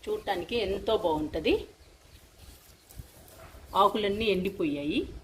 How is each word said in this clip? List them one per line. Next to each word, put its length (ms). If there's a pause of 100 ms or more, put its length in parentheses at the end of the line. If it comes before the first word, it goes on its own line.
చూడటానికి 520 (100)
ఎంతో 300
బాగుంటుంది. 580 (2250)
ఆకులన్నీ 540
ఎండిపోయాయి. 640 (220)